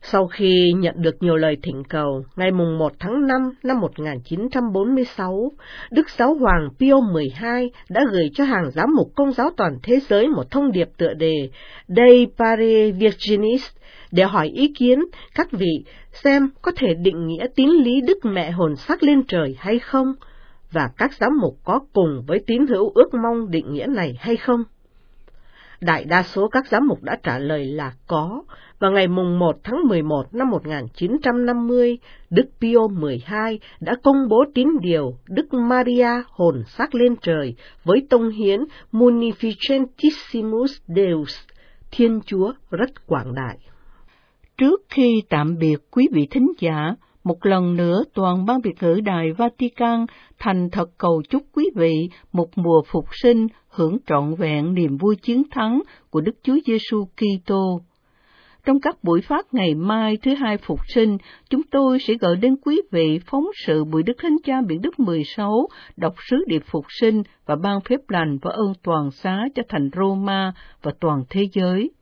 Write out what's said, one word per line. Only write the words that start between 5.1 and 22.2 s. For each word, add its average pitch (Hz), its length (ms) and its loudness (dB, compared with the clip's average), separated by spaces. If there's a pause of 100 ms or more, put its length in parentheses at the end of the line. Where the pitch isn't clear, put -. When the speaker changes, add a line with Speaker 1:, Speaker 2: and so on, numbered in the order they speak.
Speaker 1:
Đức 294 180 0
Giáo 247 240 0
hoàng 190 340 2 (120)
Pio 269 200 6 (140)
mười 151 200 -2
hai 240 380 -4 (180)
đã 196 120 0 (100)
gửi 170 220 0
cho 277 100 0
hàng 196 280 -2
giám 214 240 0
mục 220 200 2
Công 277 160 2
giáo 254 260 0
toàn 160 260 -2
thế 247 160 4
giới 220 280 2
một 220 240 0
thông 277 200 0
điệp 180 260 0
tựa 165 160 0
đề 156 360 -2 (380)
Dei 240 400 8 (100)
Pare 226 540 2
Virginis 208 760 0 (460)
để 175 120 6
hỏi 185 240 2
ý 190 300 0
kiến 247 220 4 (360)
các 330 160 -2
vị 175 320 -2 (280)
xem 277 380 2 (120)
có 359 140 -2
thể 262 180 -2
định 170 340 0
nghĩa 165 180 -6 (100)
tín 269 140 4
lý 269 320 4
Đức 349 220 2
Mẹ 180 280 -2
hồn 170 240 0
xác 339 280 -4
lên 285 240 4
trời 151 320 -2
hay 220 200 -2
không, 262 340 -2 (580)
và 147 260 -2
các 277 160 -2
giám 220 180 0 (100)
mục 151 120 -2 (100)
có 226 160 0 (140)
cùng 151 340 0